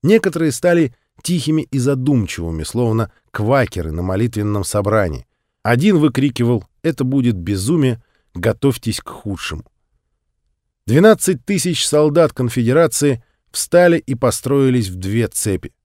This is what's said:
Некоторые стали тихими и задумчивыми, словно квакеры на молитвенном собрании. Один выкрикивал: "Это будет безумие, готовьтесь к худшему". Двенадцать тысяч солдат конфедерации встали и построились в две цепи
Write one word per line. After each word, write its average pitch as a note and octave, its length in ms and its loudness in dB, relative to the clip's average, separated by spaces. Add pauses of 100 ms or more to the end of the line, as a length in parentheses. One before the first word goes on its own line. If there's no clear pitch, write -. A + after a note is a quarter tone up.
Некоторые E3+ 500 2
стали E3+ 440 0 (260)
тихими D#3 420 -2
и - 140 -6
задумчивыми, B2 840 -2
словно A2+ 480 -2 (200)
квакеры G#2+ 600 -2
на E2 100 -4
молитвенном G#2 640 -2
собрании. G2+ 640 -2 (340)
Один D3+ 360 2
выкрикивал: B2 680 0 (180)
"Это D#3 200 -2
будет B2+ 320 0
безумие, A2+ 680 -2 (300)
готовьтесь - 680 -2
к - 80 -18
худшему". - 560 -10 (1200)
Двенадцать F#3 580 4
тысяч F3+ 440 -2
солдат D3+ 460 2
конфедерации B2+ 880 0 (280)
встали F3 460 4
и - 160 -6
построились B2+ 760 0
в F#2 60 -10
две G#2 320 -2
цепи - 460 -6 (120)